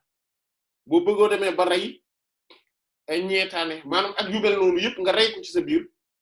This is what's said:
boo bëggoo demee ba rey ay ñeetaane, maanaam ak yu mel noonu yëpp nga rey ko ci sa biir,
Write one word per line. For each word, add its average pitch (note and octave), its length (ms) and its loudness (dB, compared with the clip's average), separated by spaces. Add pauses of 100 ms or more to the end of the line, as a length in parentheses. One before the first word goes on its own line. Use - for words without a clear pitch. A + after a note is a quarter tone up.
(880)
boo E3 180 4
bëggoo G#3 240 4
demee G3 260 0
ba F3+ 100 2
rey F#3 380 -2 (1040)
ay D#3+ 160 -4
ñeetaane, F#3 600 -2
maanaam F#3 320 -2
ak G#3 140 -4
yu G#3+ 100 -2
mel G3 160 2
noonu F#3 240 2
yëpp - 220 -4
nga F#3 100 2
rey A3 220 2
ko F#3+ 80 -14
ci - 100 -14
sa F3 80 0
biir, D3+ 240 -2 (380)